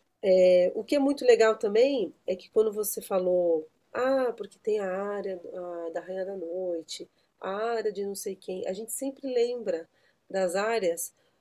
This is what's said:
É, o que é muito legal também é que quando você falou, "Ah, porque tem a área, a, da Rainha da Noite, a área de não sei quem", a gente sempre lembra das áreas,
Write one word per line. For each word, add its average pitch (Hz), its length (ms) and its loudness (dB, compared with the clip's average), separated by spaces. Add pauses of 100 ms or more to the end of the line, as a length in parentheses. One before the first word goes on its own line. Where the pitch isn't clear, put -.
(240)
É, 185 520 6
o 214 80 -4
que 285 120 0
é 285 40 4
muito 277 260 2
legal 220 320 8
também 220 560 2 (140)
é 190 80 -2
que - 160 -20
quando 220 200 2
você 202 300 -6
falou, 180 680 0 (240)
"Ah, 262 460 0
porque 202 240 -14
tem 214 180 0
a 202 60 -2 (180)
área, 196 380 -6 (120)
a, 175 380 -8
da 170 80 -6
Rainha 185 260 -6
da 196 120 -8
Noite, 175 720 -6 (300)
a 190 100 -8
área 220 420 -4
de 196 140 -6
não 202 80 -8
sei 196 220 -10
quem", - 320 -10
a 185 60 -6
gente 220 180 -10
sempre 269 420 -8
lembra 233 560 -2 (400)
das 185 260 -2
áreas, 202 560 -2 (300)